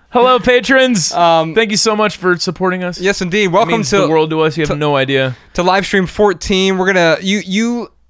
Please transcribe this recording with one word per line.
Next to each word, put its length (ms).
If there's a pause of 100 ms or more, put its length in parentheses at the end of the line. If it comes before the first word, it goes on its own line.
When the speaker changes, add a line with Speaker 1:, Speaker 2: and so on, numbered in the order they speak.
Speaker 1:
<laughs> 100
Speaker 2:
Hello, 280
patrons. 760
Speaker 1:
Um, 420
Speaker 2:
Thank 160
you 80
so 180
much 220
for 180
supporting 480
us. 160
Speaker 1:
Yes, 220
indeed. 220
Speaker 2:
It 40
Speaker 1:
Welcome 240
Speaker 2:
means 180
Speaker 1:
to 100
Speaker 2:
the 80
world 220
to 120
us. 160
You 40
have 80
Speaker 1:
to 60
Speaker 2:
no 200
idea. 400 (180)
Speaker 1:
to 80
live 240
stream 200
fourteen. 720
We're 160
gonna, 300
you, 240
you 440 (200)